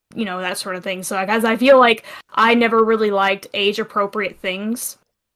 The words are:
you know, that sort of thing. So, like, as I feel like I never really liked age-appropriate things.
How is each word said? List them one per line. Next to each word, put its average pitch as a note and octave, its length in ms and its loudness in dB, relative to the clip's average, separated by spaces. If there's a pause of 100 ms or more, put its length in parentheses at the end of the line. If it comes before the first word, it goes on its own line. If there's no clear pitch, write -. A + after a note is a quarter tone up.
(140)
you A3+ 100 -6
know, F3+ 160 -6
that F#3 160 -6
sort F#3 200 -8
of F3+ 80 -12
thing. F#3+ 180 -8
So, G3 140 -6
like, F#3 120 -2
as A3+ 160 0
I A3 120 0
feel C4 220 6
like A#3 260 4 (280)
I A3+ 220 4
never A3+ 300 2
really G#3+ 260 2
liked G3 420 0
age-appropriate G3+ 840 -4
things. G3+ 580 -6 (400)